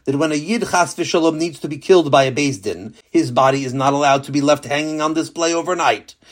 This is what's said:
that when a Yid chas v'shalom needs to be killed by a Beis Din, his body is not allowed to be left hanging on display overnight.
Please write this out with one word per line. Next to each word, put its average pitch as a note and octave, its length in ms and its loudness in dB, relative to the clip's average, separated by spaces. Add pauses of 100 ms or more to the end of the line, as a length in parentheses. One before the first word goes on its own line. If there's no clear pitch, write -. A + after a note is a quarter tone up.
that C#3 120 -2
when D#3 140 0
a D3+ 40 -2
Yid F#3 340 -4
chas F3 240 0
v'shalom D#3+ 440 0
needs D#3+ 220 -4
to - 80 -10
be D3 100 -8
killed D#3+ 340 2
by C#3 140 6
a C3 60 -2
Beis B2+ 300 -2
Din, G2 320 -8 (160)
his D3+ 220 0
body C3+ 340 2
is B2 80 -8
not C3+ 200 0
allowed C#3 320 2
to C#3+ 60 -12
be C#3+ 100 0
left C#3+ 240 2
hanging D3+ 360 -4
on D#3 140 -2
display E3 400 -2
overnight. D#3+ 580 -2 (180)